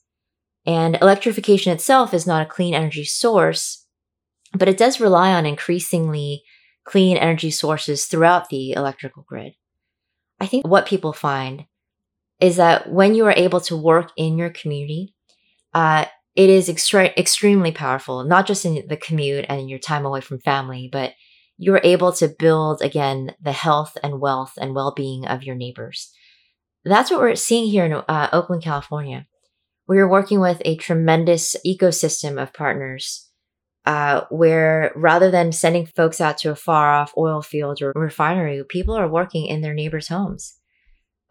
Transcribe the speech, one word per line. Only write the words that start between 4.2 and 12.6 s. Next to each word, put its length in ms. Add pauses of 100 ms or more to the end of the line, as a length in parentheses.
but 140
it 100
does 220
rely 340
on 120
increasingly 960 (420)
clean 320
energy 340
sources 540
throughout 440
the 220
electrical 560
grid. 260 (840)
I 80
think 180
what 200
people 280
find 520 (720)
is 160
that 360